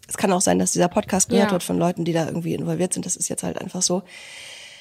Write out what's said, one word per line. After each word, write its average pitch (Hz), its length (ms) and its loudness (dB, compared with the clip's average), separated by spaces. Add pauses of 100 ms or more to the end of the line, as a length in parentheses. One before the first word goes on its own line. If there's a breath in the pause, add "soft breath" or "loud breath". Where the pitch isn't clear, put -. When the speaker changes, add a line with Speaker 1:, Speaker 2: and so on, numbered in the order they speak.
Speaker 1:
Es - 100 -8
kann 196 160 2
auch 180 80 2
sein, 180 180 4
dass 185 140 2
dieser 175 160 4
Podcast 196 400 0
gehört 202 180 6
Speaker 2:
Ja. 208 60 0
Speaker 1:
wird 175 100 0
von 185 140 -2
Leuten, 170 280 0
die 170 80 0
da 160 120 2
irgendwie 170 280 -2
involviert 165 400 -2
sind. - 120 -4
Das 180 100 -2
ist - 140 -4
jetzt - 140 -4
halt - 160 -4
einfach 180 220 -6
so. 180 220 0 (760 loud breath)